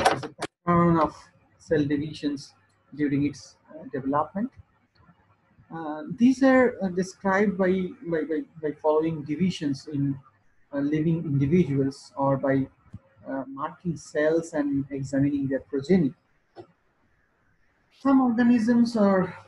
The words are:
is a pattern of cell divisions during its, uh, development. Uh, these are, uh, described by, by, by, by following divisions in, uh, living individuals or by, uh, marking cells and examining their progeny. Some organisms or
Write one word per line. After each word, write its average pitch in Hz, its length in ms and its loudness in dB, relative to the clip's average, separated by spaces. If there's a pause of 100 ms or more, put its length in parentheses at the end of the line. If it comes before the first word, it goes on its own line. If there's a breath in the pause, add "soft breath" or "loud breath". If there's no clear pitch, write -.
(140)
is 135 100 -8
a 151 60 -10 (360)
pattern 170 340 4
of 151 160 0 (440)
cell 151 260 0
divisions 147 680 -6 (420)
during 143 320 0
its, - 280 -12 (140)
uh, - 140 -18 (100)
development. 147 560 -4 (1200)
Uh, - 300 -10 (140)
these 262 260 4
are, 254 400 6
uh, 190 60 -2
described 190 680 -2
by, 185 300 0 (200)
by, 165 160 -2
by, 151 180 -4 (200)
by 151 100 -4 (100)
following 156 420 0
divisions 147 680 -4
in, 139 240 -2 (560)
uh, 143 60 -4
living 156 440 0
individuals 139 960 0
or 139 200 0
by, 135 300 0 (580)
uh, 135 220 -8
marking 151 480 -8
cells 160 580 -2
and 143 360 -2
examining 139 580 0
their 135 120 -2
progeny. 143 520 0 (1900)
Some 262 180 6
organisms 240 800 4
or 196 360 4 (140 loud breath)